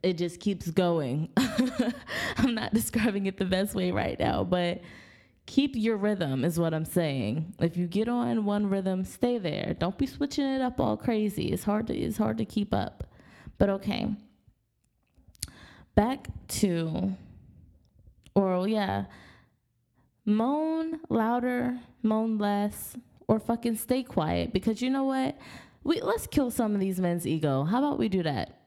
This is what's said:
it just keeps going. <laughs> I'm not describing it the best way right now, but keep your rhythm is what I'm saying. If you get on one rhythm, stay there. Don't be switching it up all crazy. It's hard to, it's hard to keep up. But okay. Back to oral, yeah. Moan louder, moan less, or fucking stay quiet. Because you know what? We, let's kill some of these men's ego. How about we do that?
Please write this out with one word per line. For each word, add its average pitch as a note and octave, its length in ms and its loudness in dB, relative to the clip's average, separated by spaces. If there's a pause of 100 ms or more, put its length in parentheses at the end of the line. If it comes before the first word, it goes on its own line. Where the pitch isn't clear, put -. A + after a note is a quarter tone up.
it F3+ 160 2
just F3 220 -2
keeps F#3+ 300 -2
going. D#3+ 640 2
<laughs> - 1040 0
I'm A#3+ 180 2
not - 200 -2
describing A3 520 2
it F#3+ 100 -2
the F#3+ 100 0
best F#3+ 280 2
way F3+ 160 2
right - 280 0
now, - 260 2
but F3 360 0 (640)
keep C#4 300 2
your A3+ 220 2
rhythm F3+ 480 0
is E3 140 2
what E3 140 2
I'm D#3 120 0
saying. D3+ 760 0
If E3 180 0
you F3 100 0
get G3+ 220 0
on A#3+ 360 0
one G3+ 240 0
rhythm, F#3+ 360 0
stay B3 340 0
there. E3+ 400 -2
Don't F3+ 200 -2
be C4+ 80 0
switching C#4 380 -2
it C4+ 160 0
up B3+ 200 -2
all A3 160 2
crazy. G#3+ 560 0
It's F#3 120 -4
hard G#3+ 240 0
to, - 80 -2
it's - 200 -2
hard A3 220 0
to A3+ 60 0
keep G#3 280 -2
up. - 320 -2 (540)
But G3+ 120 6
okay. G3+ 440 -2 (1800)
Back A#3 340 2 (200)
to F3 680 0 (1200)
oral, F#3 340 2
yeah. G3+ 380 0 (1160)
Moan D#4 840 0
louder, B3 680 0 (260)
moan A3 340 0
less, G#3 580 -2 (300)
or A3 140 2
fucking A#3 360 -2
stay B3+ 280 0
quiet. E3+ 480 0
Because G3+ 280 0
you B3+ 100 0
know C4+ 140 0
what? C4+ 320 0 (460)
We, - 200 0
let's A4 260 -2
kill B3 240 2
some G#3+ 220 0
of G3+ 60 2
these F#3+ 200 0
men's F3 260 0
ego. D3 380 2
How G3+ 140 2
about C#4+ 200 0
we A3+ 100 0
do F#3 140 0
that? C#3 440 -4